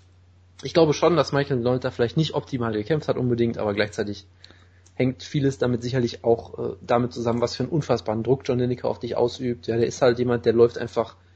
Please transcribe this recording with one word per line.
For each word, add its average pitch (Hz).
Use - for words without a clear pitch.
ich 139
glaube 160
schon, 165
dass 143
Michael 139
McDonald 123
da 131
vielleicht 120
nicht 160
optimal 120
gekämpft 127
hat -
unbedingt, 117
aber 104
gleichzeitig 104
hängt 127
vieles 135
damit 123
sicherlich 120
auch, -
äh, 117
damit 123
zusammen, 117
was 120
für 127
einen -
unfassbaren 117
Druck 123
John 123
Lineker 123
auf 117
dich 117
ausübt. 120
Ja, 113
der 117
ist -
halt 120
jemand, 120
der 113
läuft 120
einfach, 117